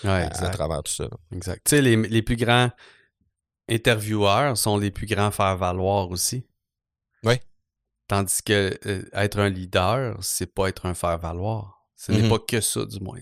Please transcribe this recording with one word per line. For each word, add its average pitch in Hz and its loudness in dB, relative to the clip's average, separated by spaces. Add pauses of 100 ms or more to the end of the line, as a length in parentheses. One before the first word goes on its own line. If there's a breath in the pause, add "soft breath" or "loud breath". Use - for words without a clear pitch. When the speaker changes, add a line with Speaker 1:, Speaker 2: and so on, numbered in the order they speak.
Speaker 1:
Ouais, 98 0
Speaker 2:
à, 95 4 (100)
à - -2
Speaker 1:
exact. 85 -4
Speaker 2:
travers 78 -2
tout - -8
ça, 73 -6
là. - -8 (200)
Speaker 1:
Exact. 90 -8
Tu 147 4
sais, 147 6
les, 123 6
les 110 2
plus 123 -2
grands 120 2 (960 loud breath)
intervieweurs 107 2
sont 104 2
les 101 0
plus - -8
grands 104 0
faire-valoir 95 0
aussi. 120 -4 (800)
Speaker 2:
Oui. 117 4 (720)
Speaker 1:
Tandis 98 0
que, 101 2 (100)
euh, 98 -4
être 101 -2
un 101 2
leader, 98 0
c'est - -4
pas 95 0
être - -10
un 87 -2
faire-valoir. 87 -4 (120)
Ce - -10
n'est 107 4
Speaker 2:
Mhm. 113 4
Speaker 1:
pas 110 4
que 117 0
ça, - -2
du 104 -10
moins, 98 -10